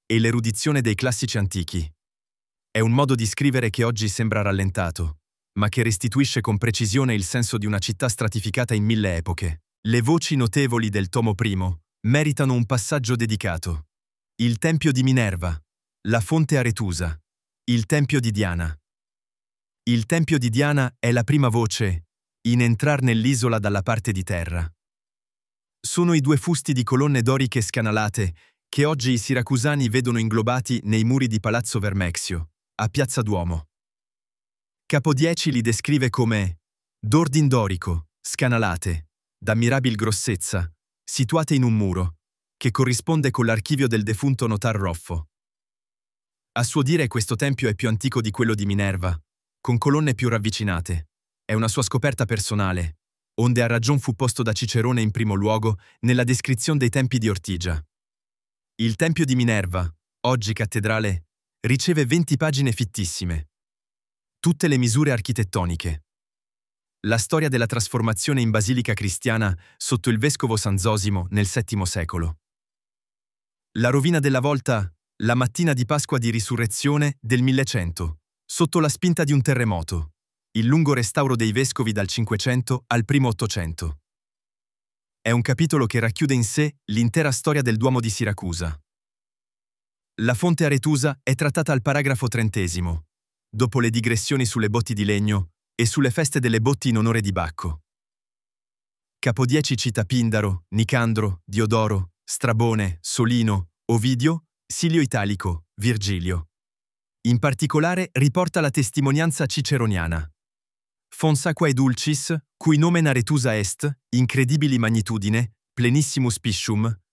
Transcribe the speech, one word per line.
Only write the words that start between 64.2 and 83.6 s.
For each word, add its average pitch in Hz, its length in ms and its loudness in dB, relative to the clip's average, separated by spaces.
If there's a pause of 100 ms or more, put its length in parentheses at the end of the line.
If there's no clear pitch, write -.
Tutte 165 300 0
le 143 80 4
misure 127 360 2
architettoniche. 90 920 -2 (1040)
La 110 100 2
storia 156 320 0
della 123 160 2
trasformazione 117 800 -2
in 113 80 2
basilica 110 420 0
cristiana 104 640 0 (200)
sotto - 320 0
il 113 80 2
vescovo 113 400 0
San 101 180 -2
Zosimo 98 540 0
nel 104 160 0
settimo 101 400 -4
secolo. 82 540 -4 (1400)
La 117 100 2
rovina 143 300 2
della 139 220 2
volta, 127 540 -2 (280)
la 117 120 2
mattina 135 380 0
di 123 140 -2
Pasqua 147 320 -2
di 117 100 0
Risurrezione 123 880 0
del 123 220 0
millecento. 95 760 -2 (280)
Sotto - 320 0
la 156 100 4
spinta 170 360 0
di 143 80 0
un 143 80 4
terremoto. 95 720 -2 (400)
Il 113 140 0
lungo 147 260 4
restauro 127 420 0
dei 113 160 0
vescovi 120 420 -2
dal 101 140 -2
Cinquecento 120 800 -2
al 120 160 2
primo 139 240 2
Ottocento. 85 720 -6 (1200)